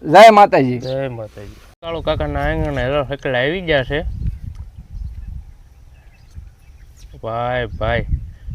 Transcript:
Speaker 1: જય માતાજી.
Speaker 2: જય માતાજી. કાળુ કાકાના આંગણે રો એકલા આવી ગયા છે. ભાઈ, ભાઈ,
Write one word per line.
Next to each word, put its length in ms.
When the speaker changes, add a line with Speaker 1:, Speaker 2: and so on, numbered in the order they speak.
Speaker 1:
જય 280
માતાજી. 480
Speaker 2:
જય 300
માતાજી. 480
કાળુ 200
કાકાના 380
આંગણે 480
રો 240
એકલા 280
આવી 220
ગયા 220
છે. 220
ભાઈ, 440
ભાઈ, 260